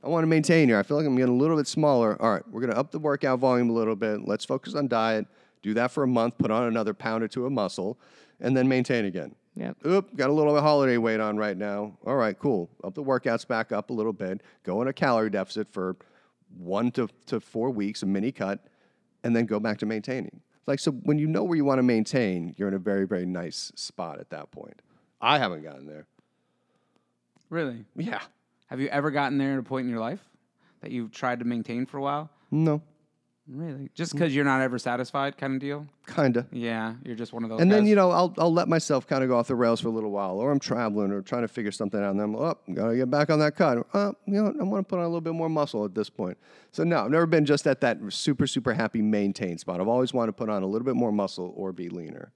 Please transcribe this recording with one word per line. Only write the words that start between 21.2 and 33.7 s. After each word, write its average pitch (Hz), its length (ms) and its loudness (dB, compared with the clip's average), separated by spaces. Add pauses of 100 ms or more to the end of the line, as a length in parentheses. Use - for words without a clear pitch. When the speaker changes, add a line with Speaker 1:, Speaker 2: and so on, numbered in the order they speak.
Speaker 1:
know 160 180 0
where 175 120 0
you 147 80 2
wanna 131 200 4
maintain, 107 720 2
you're 101 100 -2
in 95 60 0
a 98 40 -2
very, 98 280 0
very 90 200 -2
nice 87 500 -6
spot - 440 -10
at - 100 -18
that 76 200 -12
point. - 320 -20 (400)
I 139 160 6
haven't 90 240 -2
gotten 71 240 -16
there. 76 200 -18 (1400)
Speaker 3:
Really? 135 360 -6 (120)
Speaker 1:
Yeah. 165 240 -6 (480)
Speaker 3:
Have 131 120 -8
you 139 80 -2
ever 143 220 -2
gotten 139 280 0
there 139 160 0
at 135 40 -2
a 127 40 -6
point 131 240 -6
in 123 40 -4
your 117 100 -4
life 131 200 -6 (640)
that - 80 -12
you've 117 200 -6
tried 123 300 -4
to 120 40 -6
maintain 120 420 -4
for 143 120 -12
a 135 40 -6
while? 147 280 -4 (200)
Speaker 1:
No. 156 320 4 (680)
Speaker 3:
Really? 139 480 -10